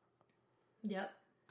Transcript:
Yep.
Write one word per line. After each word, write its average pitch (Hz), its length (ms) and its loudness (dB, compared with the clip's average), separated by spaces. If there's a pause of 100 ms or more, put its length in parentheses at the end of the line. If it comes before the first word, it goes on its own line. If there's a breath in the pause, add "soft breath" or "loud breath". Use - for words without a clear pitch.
(840)
Yep. 202 260 2 (400)